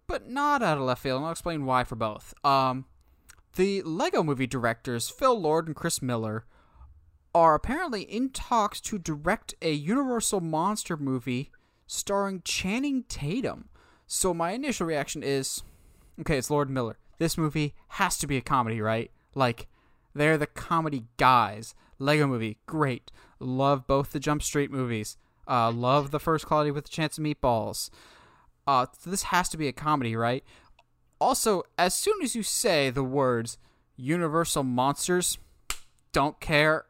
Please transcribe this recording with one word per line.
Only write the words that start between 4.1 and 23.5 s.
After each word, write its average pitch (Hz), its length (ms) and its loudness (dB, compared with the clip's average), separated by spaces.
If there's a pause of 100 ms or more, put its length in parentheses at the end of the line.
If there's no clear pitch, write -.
Movie 135 240 0
directors 120 640 -2
Phil 254 300 2
Lord 160 280 2
and 156 80 -4
Chris - 280 -4
Miller 113 420 -2 (920)
are 165 200 8
apparently 247 480 -2
in 262 280 -4
talks - 500 0
to - 180 -6
direct 160 600 -4
a 165 120 0
Universal 214 680 0
Monster 170 560 -2
movie 131 540 -4 (360)
starring 196 600 -2
Channing 262 560 -2
Tatum. 151 680 -6 (380)
So - 260 0
my 170 200 -2
initial 247 340 -4
reaction 156 360 -4
is, 135 400 -2 (580)
okay, 156 180 0
it's 120 120 -4
Lord 143 200 0
Miller. 123 280 -4 (200)
This 165 180 0
movie 151 380 0 (140)
has 180 300 -2
to - 80 -4
be 139 120 0
a 120 40 -4
comedy, 117 380 0
right? 113 300 -2 (240)
Like, 127 340 0 (460)
they're 151 240 4
the 143 80 -2
comedy 156 580 -2 (140)
guys. 117 560 4 (240)
Lego 147 280 4
Movie, 113 380 -2
great. 143 460 -4 (280)
Love 131 480 0